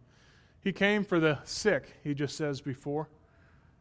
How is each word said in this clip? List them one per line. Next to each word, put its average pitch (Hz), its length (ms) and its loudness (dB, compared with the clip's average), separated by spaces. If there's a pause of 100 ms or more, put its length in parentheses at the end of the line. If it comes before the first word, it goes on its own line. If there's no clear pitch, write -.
(640)
He 190 100 0
came 202 320 2
for 185 140 0
the 156 260 4
sick, - 600 -2
he 147 100 -2
just 139 220 -4
says 143 240 -4
before. 143 480 -6 (720)